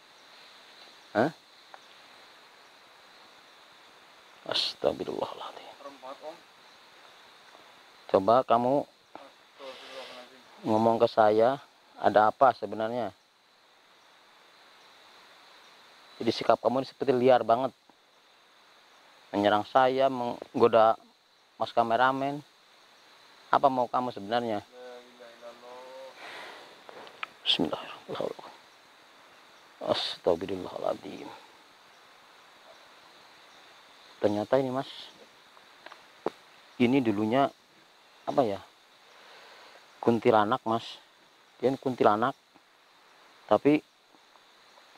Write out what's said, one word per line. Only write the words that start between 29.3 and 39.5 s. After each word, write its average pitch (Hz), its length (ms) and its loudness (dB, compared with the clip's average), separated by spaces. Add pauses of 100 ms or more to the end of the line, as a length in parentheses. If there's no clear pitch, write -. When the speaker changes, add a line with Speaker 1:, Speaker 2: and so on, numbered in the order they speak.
Speaker 1:
Astagfirullahaladzim. - 1500 -4 (3000)
Ternyata 104 400 0
ini, 131 160 -2
Mas, 131 140 -6 (1900)
ini 123 240 4
dulunya 113 480 2 (800)
apa 151 160 2
ya? 98 160 -2 (1400)